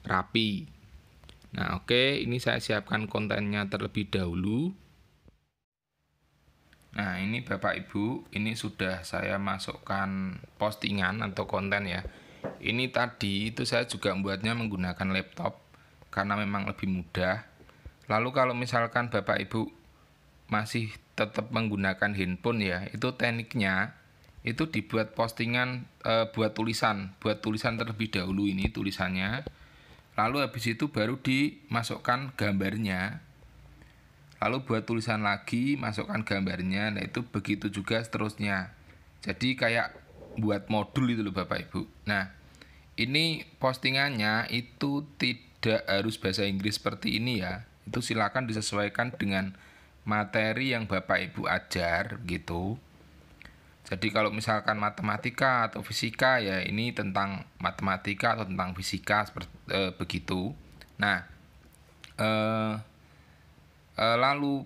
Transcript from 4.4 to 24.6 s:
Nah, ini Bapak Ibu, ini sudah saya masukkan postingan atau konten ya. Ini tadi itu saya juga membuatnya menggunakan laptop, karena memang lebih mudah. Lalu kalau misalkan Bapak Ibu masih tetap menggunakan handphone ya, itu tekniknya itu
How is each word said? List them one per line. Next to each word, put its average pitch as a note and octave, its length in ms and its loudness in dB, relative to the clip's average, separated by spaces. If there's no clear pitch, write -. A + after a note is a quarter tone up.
Nah, F#2+ 240 -2
ini A2 240 -2
Bapak G2 320 0
Ibu, G#2+ 440 -2
ini A2 240 0
sudah F#2 480 -4
saya F#2+ 360 -2
masukkan G2 1000 -2
postingan G2+ 640 0
atau G#2 280 -2
konten G2 400 0
ya. F2+ 160 -2
Ini B2 320 0
tadi A2 600 0
itu B2 120 -2
saya A#2+ 240 2
juga G2 240 -2
membuatnya G2 400 0
menggunakan G2 640 -2
laptop, - 480 -4
karena G2+ 240 0
memang G2+ 320 -2
lebih G2 240 -2
mudah. F#2 560 0
Lalu A#2 240 2
kalau C3 160 4
misalkan A#2+ 560 0
Bapak G#2+ 400 2
Ibu A2+ 240 -2
masih G#2+ 400 -2
tetap G#2+ 400 -2
menggunakan G2+ 560 2
handphone G2 560 0
ya, F2+ 240 0
itu B2+ 240 -2
tekniknya A2+ 800 0
itu C#3 240 0